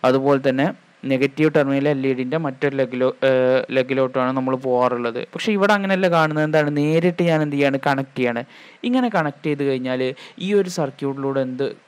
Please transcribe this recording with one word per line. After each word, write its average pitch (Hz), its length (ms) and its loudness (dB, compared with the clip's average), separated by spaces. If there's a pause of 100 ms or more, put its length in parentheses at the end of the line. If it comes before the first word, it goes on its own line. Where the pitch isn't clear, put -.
അതുപോലെ 135 400 4
തന്നെ 135 180 2 (460)
നെഗറ്റീവ് 139 440 2
ടെർമിനൽ 139 360 2
എൽ 135 160 -2
ഇ - 100 2
ഡിൻ്റെ 131 280 -4
മറ്റൊരു 139 340 -4
ലെഗിലോ-, 127 340 0 (140)
ഏഹ്, 127 340 2 (140)
ലെഗിലോട്ടുമാണ് 131 600 0
നമ്മൾ 131 180 -2 (100)
പോകാറുള്ളത്. 123 540 0 (140)
പക്ഷേ 214 240 -2
ഇവിടെ 202 180 4
അങ്ങനെയല്ല 190 400 0
കാണുന്നത്. 156 320 2
എന്താണ്? 151 320 2
നേരിട്ട് 165 500 2
ഞാൻ 156 160 2
എന്ത് 143 120 -4
ചെയ്യാണ്? 139 280 2
കണക്ട് 135 320 -2
ചെയ്യാണ്. 120 240 -2 (460)
ഇങ്ങനെ 247 280 0
കണക്ട് 156 320 -2
ചെയ്ത് 143 200 -2
കഴിഞ്ഞാൽ 127 340 -2 (440)
ഈ 190 120 -4
ഒരു 185 220 0
സർക്യൂട്ടിലൂടെ 139 680 -4
എന്ത് 127 180 -4 (220)